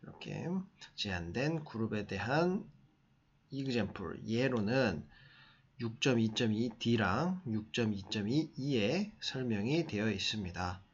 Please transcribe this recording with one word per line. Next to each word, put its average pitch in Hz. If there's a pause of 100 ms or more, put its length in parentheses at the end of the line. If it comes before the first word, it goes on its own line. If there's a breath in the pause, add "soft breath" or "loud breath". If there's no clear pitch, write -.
이렇게 52 (500 loud breath)
제안된 104
그룹에 107
대한 139 (880)
example, 117
예로는 113 (760 loud breath)
육 113
점 127
이 110
점 113
이 117
D랑 117
육 110
점 113
이 98
점 107
이 156
E에 139
설명이 127
되어 107
있습니다. 90 (140)